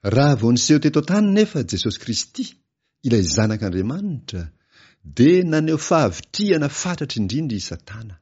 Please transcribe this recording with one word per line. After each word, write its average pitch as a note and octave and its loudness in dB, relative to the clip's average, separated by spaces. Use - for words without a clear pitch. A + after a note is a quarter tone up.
Raha C3 4
vao A#2 4
niseho C#3+ 4
teto D3 2
an-tany G3+ 2
nefa G#3 2
Jesosy G2 -4
Kristy, - -8
ilay A#2 2
zanak'Andriamanitra, G#2+ -2
dia D3+ 4
naneho D#3 0
fahavitriana D#3 0
fatratra D#3 -6
indrindra A#2 -4
i F#2+ -6
Satana. G#2 -14